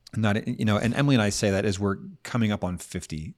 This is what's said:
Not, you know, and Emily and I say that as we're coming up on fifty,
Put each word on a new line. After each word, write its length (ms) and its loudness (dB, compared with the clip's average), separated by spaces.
Not, 300 2
you 180 -4
know, 140 4
and 160 0
Emily 220 4
and 60 6
I 80 2
say 200 2
that 140 2
as 160 0
we're 160 0
coming 300 0
up 120 -4
on 140 -4
fifty, 600 -10